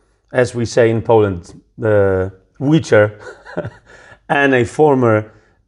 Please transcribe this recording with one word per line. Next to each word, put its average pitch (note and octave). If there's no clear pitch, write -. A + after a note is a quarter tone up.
as B2
we A#2+
say A#2
in A2+
Poland, G#2
uh, G2
witcher A#2
<laughs> -
and C#3+
a B2
former A#2+